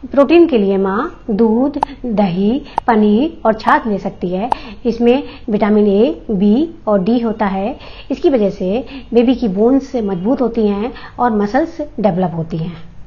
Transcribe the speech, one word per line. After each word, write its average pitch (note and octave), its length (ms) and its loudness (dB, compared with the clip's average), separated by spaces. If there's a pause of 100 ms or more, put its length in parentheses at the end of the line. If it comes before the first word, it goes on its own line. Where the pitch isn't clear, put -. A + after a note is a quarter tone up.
(100)
Protein D#4 360 6
के B3 120 2
लिए G3 180 2
माँ G3 540 -2
दूध, A#3 500 2 (260)
दही, G3+ 560 0 (240)
पनीर A3 600 2
और A3 60 2
छाछ B3+ 340 0
ले G#3 120 -2
सकती F#3 300 -6
है। F#3 220 -4 (360)
इसमें A#3+ 360 2 (260)
vitamin G#3 380 4
ए, G#3+ 440 2
B G#3+ 400 4 (160)
और G3+ 160 2
D A#3 180 2
होता A3 260 -2
है। G3 320 -4 (320)
इसकी D4+ 200 2
वजह G#3 200 2
से F#3+ 360 -4 (280)
baby A#3+ 200 4
की A#3 140 -2
bones B3 480 2
मजबूत G3 440 -2
होती A3+ 280 0
हैं G3+ 240 -2 (260)
और A#3+ 120 2
muscles A3 500 -2 (200)
develop F3+ 340 0
होती E3 220 -6
हैं। D#3+ 400 -8 (100)